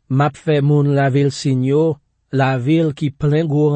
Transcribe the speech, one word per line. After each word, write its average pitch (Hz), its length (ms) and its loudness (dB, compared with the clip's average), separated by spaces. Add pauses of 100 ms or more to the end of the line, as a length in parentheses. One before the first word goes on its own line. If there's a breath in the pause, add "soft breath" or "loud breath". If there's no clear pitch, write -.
m 131 160 0
ap 143 120 -4
fè 151 280 -2
moun 147 320 2
lavil 139 360 0
siy 131 380 -2
yo, 151 280 0 (360)
lavil 135 640 0
ki 143 180 -4
plen 151 340 0
gwo 151 280 2